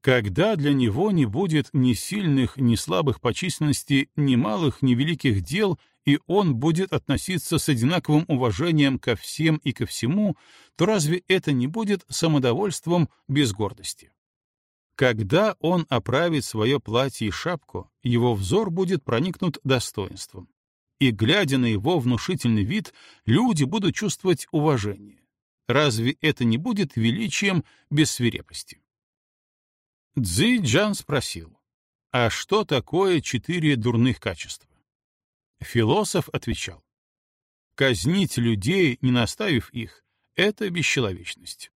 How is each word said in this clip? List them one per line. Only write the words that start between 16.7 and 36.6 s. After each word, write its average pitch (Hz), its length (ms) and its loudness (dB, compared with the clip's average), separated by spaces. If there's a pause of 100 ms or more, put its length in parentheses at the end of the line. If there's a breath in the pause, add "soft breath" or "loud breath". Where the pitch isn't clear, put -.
платье 117 480 -2
и - 20 -2
шапку, - 580 -8 (140)
его 120 320 2
взор 135 360 0
будет 180 340 -2
проникнут 165 580 -2
достоинством. 101 840 -6 (520)
И, 131 120 4
глядя 139 460 2
на 127 80 2
его 117 340 0
внушительный 117 640 0
вид, 175 280 -4 (320 loud breath)
люди 175 380 2
будут 190 320 -2
чувствовать - 560 -2
уважение. 104 720 -2 (460)
Разве 127 520 2
это 139 240 0
не 113 120 2
будет 196 400 -2
величием 175 680 0 (280 soft breath)
без 147 200 2
свирепости? - 680 -6 (1400)
Цзи 131 420 2
Джан 185 320 2
спросил: - 640 -6 (540)
"А 120 180 0
что - 360 -2
такое 175 560 0
четыре 151 560 -2
дурных 117 420 2
качества?" - 580 -10 (840)
Философ 147 720 0
отвечал: - 520 -8 (920)